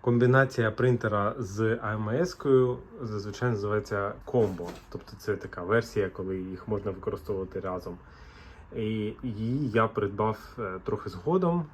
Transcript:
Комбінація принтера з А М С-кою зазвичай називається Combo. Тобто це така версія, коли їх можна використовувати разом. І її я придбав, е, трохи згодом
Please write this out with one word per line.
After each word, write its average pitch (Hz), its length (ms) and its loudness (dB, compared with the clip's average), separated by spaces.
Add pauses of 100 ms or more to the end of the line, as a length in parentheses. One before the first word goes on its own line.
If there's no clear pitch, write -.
Комбінація 123 680 6
принтера 110 680 2
з 110 440 0
А 107 120 -4
М 107 160 -4
С-кою 131 680 4 (240)
зазвичай 107 480 -4
називається 104 640 -2 (120)
Combo. 92 420 0 (220)
Тобто - 280 -12
це 104 180 -2
така - 260 -10
версія, 104 480 0
коли 95 280 -6
їх 92 300 -8
можна 101 240 -2
використовувати 95 680 -4
разом. 90 380 -6 (760)
І 110 380 -2 (100)
її 120 460 -2
я 113 180 4
придбав, 104 500 0 (220)
е, 92 240 -4
трохи - 260 -4
згодом 170 640 2